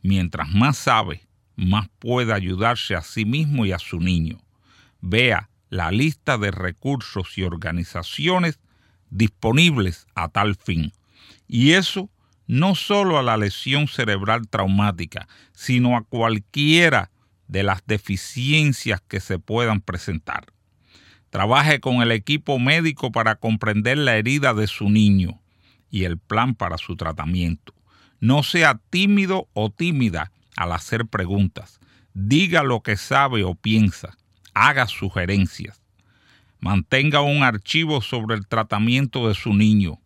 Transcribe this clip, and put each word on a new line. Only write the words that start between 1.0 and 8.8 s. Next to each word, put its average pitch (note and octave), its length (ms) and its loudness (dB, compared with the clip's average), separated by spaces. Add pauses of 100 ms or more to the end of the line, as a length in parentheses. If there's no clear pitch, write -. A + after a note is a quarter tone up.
más F#2+ 340 0 (100)
puede A#2+ 340 0
ayudarse G2 600 -2
a D#2+ 60 -2
sí A2 240 -6
mismo C#3+ 400 0
y F#2+ 60 0
a F2 80 -4
su - 200 -10
niño. E2+ 400 0 (640)
Vea G#2+ 480 0 (200)
la F2 220 -2
lista C3+ 460 -2
de G2+ 140 -2
recursos F#2 880 -6
y F#2+ 60 -2
organizaciones F2 1160 -4 (500)